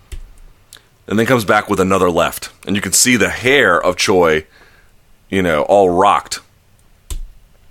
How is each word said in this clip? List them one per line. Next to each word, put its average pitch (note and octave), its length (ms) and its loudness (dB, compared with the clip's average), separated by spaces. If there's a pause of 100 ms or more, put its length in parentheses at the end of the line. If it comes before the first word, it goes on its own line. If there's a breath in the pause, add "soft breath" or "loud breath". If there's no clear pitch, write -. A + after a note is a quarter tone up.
(1080 loud breath)
And G2+ 100 -4
then A#2 80 2
comes A#2+ 180 0
back G#2 240 0
with G2 120 0
another F#2 300 2
left. D#2+ 400 -2 (140)
And G2 120 -4
you G2+ 60 -4
can G2 100 -8
see B2 240 2
the G2 120 2
hair A2 540 0
of F2 140 -2
Choi, E2+ 500 0 (840 soft breath)
you G2 140 -2
know, D#2+ 200 0
all G2 260 2
rocked. F2 520 0 (1300)